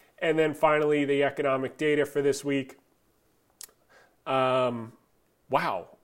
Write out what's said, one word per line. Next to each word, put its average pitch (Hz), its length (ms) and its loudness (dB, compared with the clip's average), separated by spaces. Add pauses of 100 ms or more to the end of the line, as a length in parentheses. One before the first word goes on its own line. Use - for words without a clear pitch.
(220)
And 160 160 0
then 156 140 2
finally, 151 540 2
the 139 180 2
economic 135 540 -2
data 147 260 2
for 143 160 -4
this 139 240 0
week. 139 320 -4 (1500)
Um, 127 640 0 (560)
wow, 131 560 -4